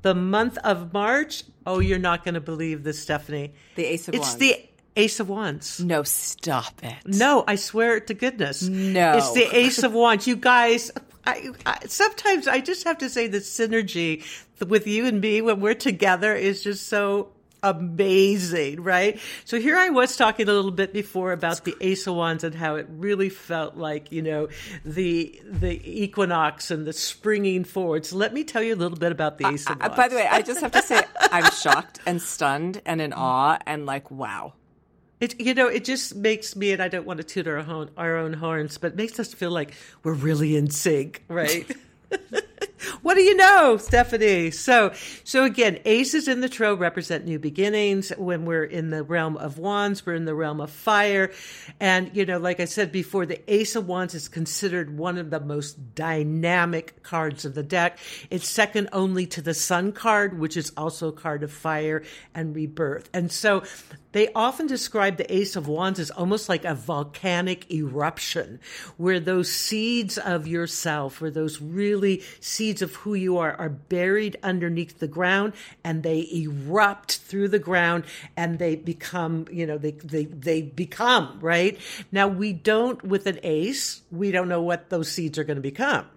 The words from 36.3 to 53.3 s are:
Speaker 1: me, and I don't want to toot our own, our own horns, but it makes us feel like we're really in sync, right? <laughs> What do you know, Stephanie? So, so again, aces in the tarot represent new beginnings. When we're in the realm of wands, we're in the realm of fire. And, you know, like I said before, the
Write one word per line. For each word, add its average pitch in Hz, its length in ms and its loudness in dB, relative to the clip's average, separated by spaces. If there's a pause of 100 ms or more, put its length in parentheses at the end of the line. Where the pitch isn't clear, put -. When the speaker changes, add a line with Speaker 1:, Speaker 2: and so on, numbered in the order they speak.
Speaker 1:
me, 196 160 0
and 190 100 0
I 185 60 0
don't 180 180 -6
want 180 120 -8
to 156 80 -10
toot 175 200 -6
our 151 120 -4
own, 156 400 -8
our 165 180 -2
own 160 160 -2
horns, 156 460 -4
but 170 160 -4
it - 20 -14
makes 220 240 -4
us - 140 -6
feel 175 180 -4
like 147 220 -4 (280)
we're 160 120 -2
really 151 420 2
in 147 140 2
sync, 143 580 0
right? 165 420 -2 (420)
<laughs> 381 60 -4 (840)
What 349 140 4
do 392 60 8
you 381 140 8
know, 370 420 10
Stephanie? 214 760 2
So, 226 420 4 (300)
so 262 200 4
again, 220 420 4
aces 269 420 2
in 254 140 0
the 254 80 -2
tarot 214 260 0
represent 170 500 -4
new 165 140 -4
beginnings. 196 760 0
When 180 280 -4
we're 165 180 0
in 160 260 -4
the 156 140 -4
realm 160 340 -2
of 147 200 -8
wands, 202 480 -2
we're 170 100 -2
in 165 100 -4
the 160 100 -4
realm 151 260 -4
of 147 80 -8
fire. 202 600 2 (480)
And, 185 360 2
you 196 100 2
know, 180 140 -2
like 170 200 -2
I 175 60 0
said 185 260 -2
before, 185 340 -2
the 170 160 -8 (120)